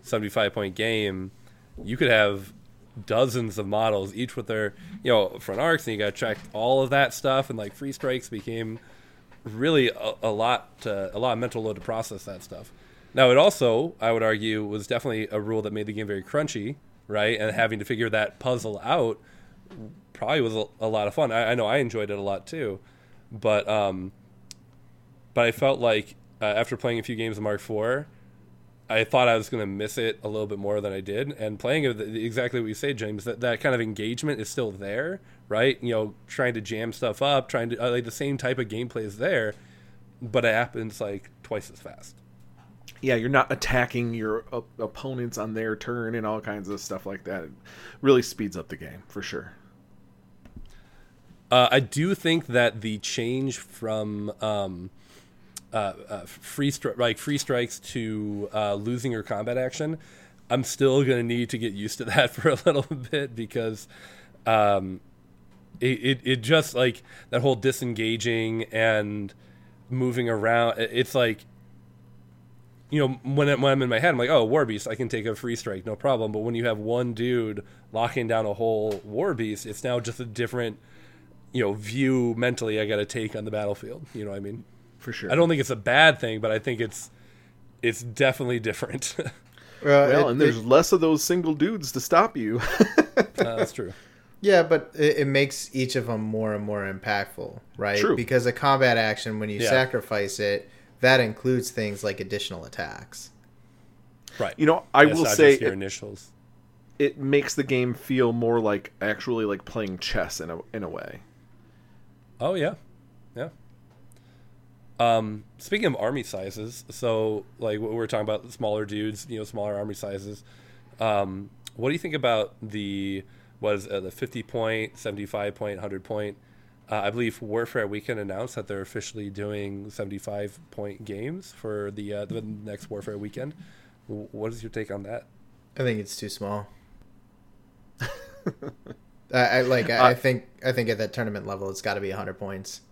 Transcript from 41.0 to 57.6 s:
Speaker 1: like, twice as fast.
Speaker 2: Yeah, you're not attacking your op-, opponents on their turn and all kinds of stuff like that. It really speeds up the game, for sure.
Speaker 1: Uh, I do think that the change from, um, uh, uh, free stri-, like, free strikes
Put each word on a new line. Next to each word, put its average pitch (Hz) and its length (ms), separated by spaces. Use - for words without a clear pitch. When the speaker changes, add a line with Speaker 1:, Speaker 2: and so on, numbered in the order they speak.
Speaker 1:
like, 101 300
twice - 280
as - 100
fast. - 360
Speaker 2:
Yeah, 131 160
you're 117 140
not 139 200
attacking 120 640
your 110 380
op-, 117 160
opponents 120 600
on 110 160
their 110 220
turn 117 380
and 113 120
all 110 140
kinds 104 280
of 101 120
stuff 95 260
like 95 180
that. 92 200
It 71 60
really 135 200
speeds 98 340
up 82 120
the 80 80
game, 76 320
for 101 140
sure. - 320
Speaker 1:
Uh, 123 200
I 135 100
do 156 340
think 165 320
that 117 340
the 107 180
change 123 600
from, 107 800
um, 98 500
uh, 101 200
uh, 101 180
free - 440
stri-, 135 260
like, 117 220
free 147 200
strikes 123 420